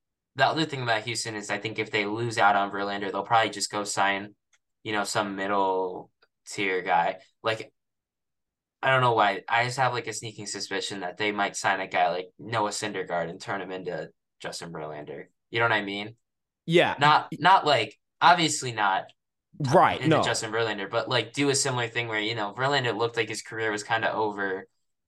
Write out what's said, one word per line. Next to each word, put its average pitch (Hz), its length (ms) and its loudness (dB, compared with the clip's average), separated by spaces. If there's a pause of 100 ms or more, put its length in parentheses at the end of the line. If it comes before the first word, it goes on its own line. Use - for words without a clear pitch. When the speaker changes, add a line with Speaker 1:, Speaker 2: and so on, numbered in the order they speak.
(360)
Speaker 1:
the 131 100 4
other 151 200 2
thing 131 180 -6
about 113 200 0
Houston 113 320 -6
is 101 140 -8
I 104 80 -4
think 107 220 -6
if 107 100 -4
they 104 160 0
lose 113 320 -4
out 104 180 6
on 101 160 0
Verlander, 101 400 -4
they'll 98 120 -4
probably 113 260 2
just 104 220 -6
go 104 120 -2
sign, 101 520 -2 (480)
you 110 80 -6
know, 107 120 0
some 104 320 -2
middle 95 760 -2 (360)
tier 95 340 -2
guy. 90 360 0 (260)
Like, 110 280 -4 (1080)
I 131 100 4
don't 131 100 6
know 123 120 4
why. 101 360 4
I 120 160 2
just 123 120 -4
have, 123 160 2
like, 113 140 -6
a 110 60 -6
sneaking 107 320 -12
suspicion 98 540 -6
that 90 180 -8
they 107 140 0
might 101 240 -2
sign 98 240 0
a 95 80 -8
guy 90 220 2
like 90 180 -4 (100)
Noah 107 320 -2
Syndergaard 87 600 -4
and - 120 -12
turn 98 200 -6
him 92 100 -10
into 90 380 -8 (300)
Justin - 320 -12
Verlander. 76 520 -12 (260)
You 113 100 -2
know 117 60 4
what 117 60 4
I 104 100 2
mean? 101 340 -8 (520)
Speaker 2:
Yeah. 160 320 6
Speaker 1:
Not, 147 280 6 (120)
not 185 260 6
like, 123 320 2 (240)
obviously 156 500 4
not 101 340 0 (540)
Speaker 2:
Right, 135 400 4
Speaker 1:
into 151 180 4
Speaker 2:
no. 120 40 4
Speaker 1:
Justin 110 300 -2
Verlander, 107 360 -2
but, 113 220 -2
like, 120 240 0
do 143 160 2
a 131 60 4
similar 123 320 0
thing 117 200 -4
where, 107 120 -2
you 107 160 -2
know, 104 200 -4
Verlander 127 400 0
looked 117 220 -2
like 110 100 0
his 107 140 -8
career 110 300 -4
was 104 120 -4
kinda 110 300 0
over 101 540 -2 (400)